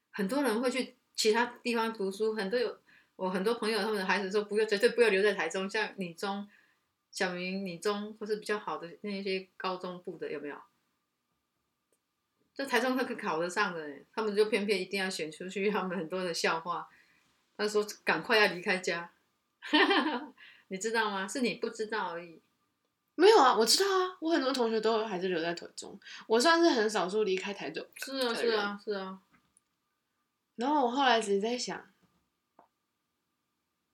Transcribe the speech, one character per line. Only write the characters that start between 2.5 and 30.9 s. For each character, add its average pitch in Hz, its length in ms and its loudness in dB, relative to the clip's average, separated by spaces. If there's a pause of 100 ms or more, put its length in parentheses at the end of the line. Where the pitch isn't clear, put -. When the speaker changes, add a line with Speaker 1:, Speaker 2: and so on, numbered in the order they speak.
Speaker 1:
有， - 200 -4 (360)
我 185 140 -4
很 190 140 -2
多 233 120 0
朋 220 160 -2
友 220 80 0
他 202 80 0
们 214 100 -2
的 190 80 -2
孩 190 160 2
子 190 80 -4
说 208 140 0
不 208 160 -2
要， 220 60 2
绝 208 120 0
对 233 120 4
不 233 120 2
要 226 80 8
留 196 140 4
在 208 100 4
台 165 160 -2
中， 190 180 -4
像 208 300 -4
女 175 160 -8
中、 202 340 -6 (640)
小 185 200 -4
明 185 340 -6
女 170 140 -10
中 208 400 -4
或 214 60 -10
是 214 100 -2
比 208 100 -8
较 208 140 -2
好 190 180 -6
的 170 100 -12 (140)
那 196 220 -6
些 190 240 -4 (100)
高 185 200 -6
中 180 260 -10
部 175 160 -12
的， 151 120 -8
有 151 80 -6
没 147 100 -10
有？ - 120 -14 (1900)
在 277 120 -6
台 254 140 2
中 254 160 2
他 262 80 0
可 247 100 -4
以 - 20 -4
考 170 240 -2
得 175 100 0
上 190 240 0
的 160 80 -6
欸， 143 320 -12
他 220 80 -4
们 208 140 -2
就 214 100 6
偏 208 200 2
偏 202 140 0
一 185 60 -4
定 196 140 -6
要 190 100 -2
选 160 220 -6
出 185 180 -12
去， 202 220 -2
他 185 120 0
们 185 140 -4
很 160 100 -4
多 185 160 -4
的 170 100 -4
笑 165 260 0
话。 165 280 -6 (720)
他 208 100 0
说 208 180 2 (180)
赶 165 180 0
快 226 160 2
要 202 160 6
离 175 80 -8
开 190 160 0
家， 175 360 -4 (480)
<laughs> - 1040 0
你 190 100 -8
知 220 140 -4
道 220 180 0
吗？ 196 160 -4
是 269 160 -6
你 196 140 0
不 220 140 -6
知 220 180 -6
道 202 240 -4
而 170 120 -8
已。 165 180 -20 (720)
Speaker 2:
没 359 140 8
有 453 80 10
啊， 254 200 8
我 226 80 4
知 - 160 4
道 392 80 2
啊， 370 300 0
我 320 120 -2
很 302 100 4
多 262 100 0
同 247 180 0
学 226 120 0
都 220 240 0
还 196 140 -4
是 185 100 -2
留 165 120 0
在 170 120 -2
台 - 120 -10 (100)
中， - 220 -14 (300)
我 220 120 4
算 330 220 6
是 339 80 8
很 220 200 4
少 190 180 0
数 214 160 2
离 190 140 2
开 196 160 -6
台 147 160 -8
中 - 160 -8 (220)
的 269 60 -10
人。 247 220 0
Speaker 1:
是 220 60 -2
啊， - 20 -
是 233 80 4
啊， 208 320 -2
是 214 100 -6
啊。 190 280 -8 (1300)
Speaker 2:
然 247 140 -2
后 294 160 4
我 233 60 0